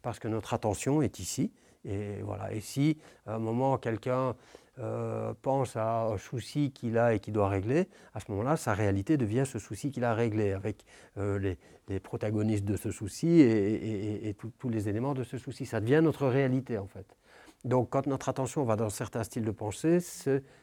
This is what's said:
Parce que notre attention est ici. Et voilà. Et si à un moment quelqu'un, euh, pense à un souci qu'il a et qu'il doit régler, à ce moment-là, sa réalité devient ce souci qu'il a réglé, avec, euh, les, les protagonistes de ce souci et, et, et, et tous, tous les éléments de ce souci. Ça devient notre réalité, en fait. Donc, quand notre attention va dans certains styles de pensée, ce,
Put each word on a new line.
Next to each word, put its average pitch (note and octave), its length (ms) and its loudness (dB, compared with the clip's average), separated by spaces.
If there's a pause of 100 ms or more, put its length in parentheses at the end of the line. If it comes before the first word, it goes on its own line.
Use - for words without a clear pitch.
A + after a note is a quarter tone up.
Parce A#2 180 -6
que A#2+ 100 -6
notre A2 260 -2
attention B2+ 480 0
est - 160 -2
ici. B2 340 -4 (320)
Et G2+ 380 -6
voilà. G2+ 320 -8
Et A2 60 -6
si D3+ 380 0 (280)
à G#2+ 80 -6
un A2+ 40 -4
moment A#2+ 380 2
quelqu'un, B2+ 600 -2 (420)
euh, A2+ 640 -4
pense C3+ 340 0
à A2+ 300 0
un G#2+ 100 0
souci C3+ 540 -2
qu'il A2+ 260 -2
a A#2 160 6
et G#2 80 2
qu'il G#2+ 140 -6
doit G2+ 140 4
régler, A2 400 2 (260)
à G#2 60 -8
ce - 100 -10
moment-là, A2+ 260 0
sa - 160 0
réalité G2+ 460 2
devient A#2+ 260 2
ce B2 140 -4
souci A2 320 -8
qu'il A#2+ 140 -4
a A#2 100 2
réglé, G#2+ 380 2
avec, G#2 340 -6 (320)
euh, G2+ 200 0
les, F#2+ 200 -2 (300)
les G2 120 -4
protagonistes G#2+ 640 0
de G2+ 120 0
ce G#2+ 140 -6
souci - 380 -6
et, A2 460 8
et, G#2+ 520 -4
et, - 20 -4
et G2+ 60 -4
tous, A2+ 240 -12
tous B2+ 120 -6
les A2 180 -2
éléments B2 260 -2
de B2+ 100 -4
ce C3 120 -10
souci. B2 300 -10
Ça A2+ 140 -2
devient B2+ 220 4
notre C#3+ 240 2
réalité, C3 520 2
en G2 80 -6
fait. - 320 -18 (460)
Donc, B2 260 2
quand C3+ 160 0
notre C3+ 220 -2
attention C3+ 340 -2
va A2 140 2
dans A2+ 120 0
certains A2+ 360 -4
styles A2+ 200 -4
de A2 60 0
pensée, G#2+ 480 0
ce, C#3 440 -2 (200)